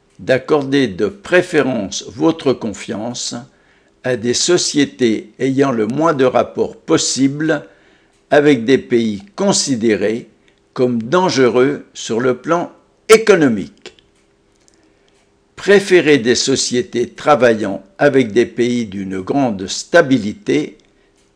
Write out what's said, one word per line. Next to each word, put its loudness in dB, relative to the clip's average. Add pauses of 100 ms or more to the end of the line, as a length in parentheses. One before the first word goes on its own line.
(180)
d'accorder 0
de -4
préférence -2
votre -2
confiance -8 (680)
à -2
des -2
sociétés 0
ayant 0
le -2
moins 0
de 0
rapports 0
possible -2 (640)
avec 4
des 4
pays -2 (120)
considérés -2 (440)
comme -2
dangereux 0 (100)
sur -6
le 0
plan -4 (360)
économique. 2 (1600)
Préférez 4
des 2
sociétés -2
travaillant 0 (160)
avec 2
des 2
pays -2
d'une -8
grande -4
stabilité, 0 (580)